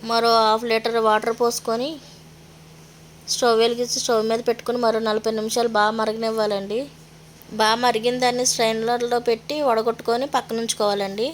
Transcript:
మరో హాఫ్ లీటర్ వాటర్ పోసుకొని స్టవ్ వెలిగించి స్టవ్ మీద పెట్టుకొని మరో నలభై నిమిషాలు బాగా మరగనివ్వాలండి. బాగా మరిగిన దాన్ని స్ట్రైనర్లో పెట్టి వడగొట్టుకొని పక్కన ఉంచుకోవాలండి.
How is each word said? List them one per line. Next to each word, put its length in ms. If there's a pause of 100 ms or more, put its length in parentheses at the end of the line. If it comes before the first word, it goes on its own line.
మరో 300
హాఫ్ 300
లీటర్ 260 (100)
వాటర్ 340
పోసుకొని 480 (1400)
స్టవ్ 300
వెలిగించి 400
స్టవ్ 300
మీద 160
పెట్టుకొని 360
మరో 240
నలభై 300
నిమిషాలు 400
బాగా 220
మరగనివ్వాలండి. 760 (840)
బాగా 240
మరిగిన 400
దాన్ని 260
స్ట్రైనర్లో 720 (100)
పెట్టి 260 (120)
వడగొట్టుకొని 580 (100)
పక్కన 280
ఉంచుకోవాలండి. 720